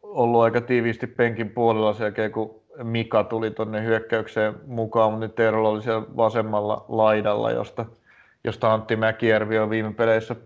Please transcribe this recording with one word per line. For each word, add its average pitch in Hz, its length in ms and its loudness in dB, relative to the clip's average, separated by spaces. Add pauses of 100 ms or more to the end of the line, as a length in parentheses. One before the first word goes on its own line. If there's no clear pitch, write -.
ollut 120 400 2
aika 117 180 4
tiiviisti 117 460 -2
penkin 113 440 -2
puolella 110 420 2
sen 110 120 -4
jälkeen, 107 280 -4
kun 110 280 -8 (220)
Mika 113 420 0
tuli 110 260 -4
tonne 107 340 -6
hyökkäykseen 110 720 -2 (120)
mukaan, 113 440 0
mutta 110 160 -6
nyt 104 140 -6
Eerola 110 280 2
oli 107 140 -2
siellä 113 240 -4 (100)
vasemmalla 107 720 0
laidalla, 107 640 2
josta, 117 360 -6 (580)
josta 113 300 0
Antti 110 220 -2
Mäkijärvi 110 600 2
on 107 120 0
viime 107 220 -2
peleissä 113 540 0